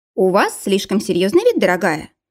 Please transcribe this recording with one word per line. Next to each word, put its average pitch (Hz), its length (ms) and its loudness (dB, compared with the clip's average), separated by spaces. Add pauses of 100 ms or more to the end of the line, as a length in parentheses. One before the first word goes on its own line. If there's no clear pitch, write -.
(140)
«У 190 160 2
вас 247 320 0
слишком 196 380 -2
серьёзный 196 440 0
вид, 480 140 2
дорогая», 180 520 -2 (200)